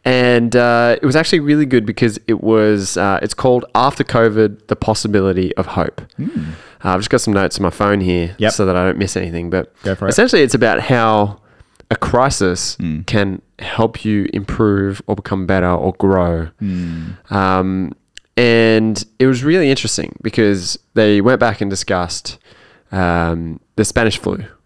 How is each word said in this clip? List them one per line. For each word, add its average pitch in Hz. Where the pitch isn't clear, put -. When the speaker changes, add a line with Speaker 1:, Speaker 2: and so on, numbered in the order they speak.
Speaker 1:
And, 123
uh, 120
it 151
was 131
actually 160
really 147
good 123
because 110
it 110
was, 107
uh, 95
it's 104
called 123
After 131
covid, 107
The 107
Possibility 95
of 92
Hope. -
Speaker 2:
Hmm. 131
Speaker 1:
Uh, 98
I've 92
just -
got 123
some 110
notes 98
on -
my 87
phone 101
here 90
Speaker 2:
Yep. 107
Speaker 1:
so 101
that 92
I 90
don't 95
miss 98
anything. 85
But 90
Speaker 2:
Go 95
for 98
it. 104
Speaker 1:
essentially, 202
it's 131
about 110
how 110
a -
crisis 120
Speaker 2:
Hmm. 80
Speaker 1:
can 98
help -
you 104
improve 98
or 104
become 95
better 90
or 90
grow. 87
Speaker 2:
Hmm. 87
Speaker 1:
Um, 95
and 113
it 131
was 127
really 160
interesting -
because 101
they 104
went 120
back 110
and 101
discussed, -
um, 85
the 110
Spanish 110
flu 95